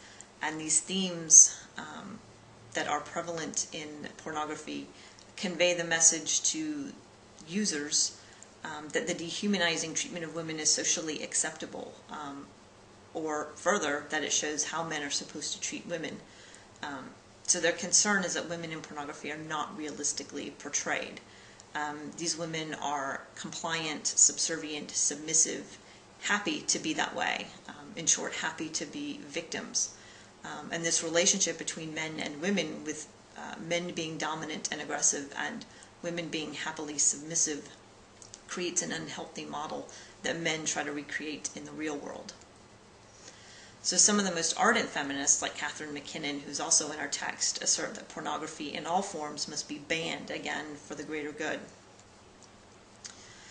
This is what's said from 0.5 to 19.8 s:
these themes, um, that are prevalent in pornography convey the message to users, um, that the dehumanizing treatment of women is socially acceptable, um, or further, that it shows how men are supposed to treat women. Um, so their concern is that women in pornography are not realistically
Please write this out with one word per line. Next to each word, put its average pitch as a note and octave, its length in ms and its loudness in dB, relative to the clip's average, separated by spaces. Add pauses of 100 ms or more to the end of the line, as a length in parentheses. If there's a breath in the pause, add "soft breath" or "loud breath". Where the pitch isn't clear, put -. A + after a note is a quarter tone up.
these D#3 180 4
themes, F3 800 10 (200 loud breath)
um, - 440 -10 (540)
that D#3+ 120 0
are D3 140 2
prevalent E3 720 -2
in D3+ 360 -8 (100)
pornography D3+ 680 -4 (500 loud breath)
convey F3 380 4
the E3+ 100 0
message E3 580 6 (100)
to D3+ 400 -4 (560)
users, D#3+ 640 0 (520 loud breath)
um, D3+ 260 -8
that D#3+ 180 0
the F3 60 0
dehumanizing E3 760 2
treatment E3 320 -4
of D#3 120 -6
women D#3+ 240 -4
is D3+ 100 4
socially D#3 520 2
acceptable, - 720 -2 (160)
um, C#3+ 360 -10 (640)
or D3+ 440 -2
further, D3+ 540 2
that D#3 120 2
it - 100 0
shows D3+ 320 2
how E3 200 -2
men D#3 180 -2
are C#3+ 80 -2
supposed - 420 -4
to - 80 -6
treat - 260 -6
women. E3 340 -4 (640 loud breath)
Um, C3+ 280 -8 (360)
so F3+ 140 4
their E3 120 6
concern F#3+ 520 4
is D#3+ 100 0
that D#3 140 -2
women E3+ 240 -4
in D#3 80 -6
pornography D3 520 -8
are D3+ 60 -8
not D#3 380 -4
realistically D3 840 -4